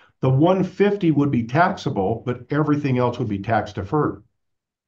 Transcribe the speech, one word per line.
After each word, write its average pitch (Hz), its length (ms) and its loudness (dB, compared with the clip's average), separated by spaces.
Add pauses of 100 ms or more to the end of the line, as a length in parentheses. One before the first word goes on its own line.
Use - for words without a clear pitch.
(200)
The 131 100 2
one 170 320 4
fifty 202 480 0
would 143 220 2
be 120 100 0
taxable, 113 800 0
but 127 260 -6
everything 143 480 0
else 123 200 0
would 117 100 -4
be 98 120 -4
tax 107 320 -2
deferred. 139 500 -2 (640)